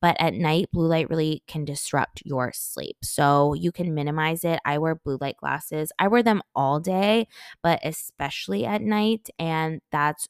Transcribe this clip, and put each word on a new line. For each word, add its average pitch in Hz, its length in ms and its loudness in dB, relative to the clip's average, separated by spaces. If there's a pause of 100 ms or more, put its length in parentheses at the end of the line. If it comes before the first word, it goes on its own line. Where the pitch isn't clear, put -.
but 175 180 4
at 165 140 2
night, 165 400 2
blue 165 140 2
light 165 220 2
really 156 380 -2
can 151 160 -6
disrupt 143 640 -4
your 127 280 -2
sleep. - 500 -10
So 143 500 4
you 170 180 -2
can 175 220 -4
minimize 156 500 -2
it. 165 220 0
I 147 140 0
wear 160 160 0
blue 139 260 -4
light 139 160 -6
glasses. 151 600 -6
I 190 120 2
wear 233 140 6
them 214 180 4 (120)
all 139 280 2
day, 202 480 2 (340)
but 170 180 4
especially - 840 -6
at 214 160 -2
night, 214 560 0
and 160 420 -2 (120)
that's 151 380 -2